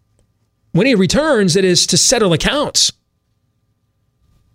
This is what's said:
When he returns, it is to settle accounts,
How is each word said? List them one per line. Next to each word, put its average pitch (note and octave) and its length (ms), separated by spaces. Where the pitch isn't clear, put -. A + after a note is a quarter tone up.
When F#3+ 140
he C4+ 80
returns, G3+ 600
it F#3+ 120
is F3+ 220
to F3+ 100
settle A3 340
accounts, A#3 580